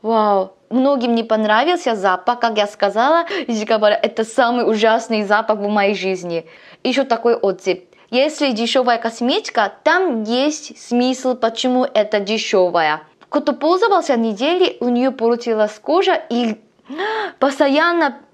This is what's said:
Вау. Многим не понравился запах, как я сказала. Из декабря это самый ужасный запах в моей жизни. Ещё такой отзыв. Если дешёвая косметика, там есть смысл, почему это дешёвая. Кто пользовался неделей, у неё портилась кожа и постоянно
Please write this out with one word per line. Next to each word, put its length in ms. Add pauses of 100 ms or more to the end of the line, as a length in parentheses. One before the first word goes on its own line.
Вау. 520 (160)
Многим 460
не 80
понравился 720
запах, 440
как 180
я 80
сказала. 600 (220)
Из 120
декабря 420
это 220
самый 460
ужасный 540
запах 360
в 80
моей 280
жизни. 500 (380)
Ещё 200
такой 320
отзыв. 440 (300)
Если 420
дешёвая 460
косметика, 760 (120)
там 400
есть 580
смысл, 540
почему 480
это 360
дешёвая. 800 (280)
Кто 240
пользовался 640
неделей, 640
у 100
неё 220
портилась 680
кожа 340 (160)
и 260 (840)
постоянно 800 (160)